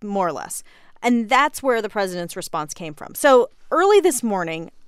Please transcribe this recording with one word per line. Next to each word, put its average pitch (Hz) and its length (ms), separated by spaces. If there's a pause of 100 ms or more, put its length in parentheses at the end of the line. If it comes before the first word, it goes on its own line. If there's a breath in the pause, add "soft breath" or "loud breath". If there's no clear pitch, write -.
more 196 240
or 156 60
less. - 300 (400 soft breath)
And 233 260
that's 262 320
where 233 220
the 208 60
president's 180 460
response 160 380
came 160 220
from. - 180
So 262 380 (180)
early 392 300
this 320 240
morning, 170 480 (160)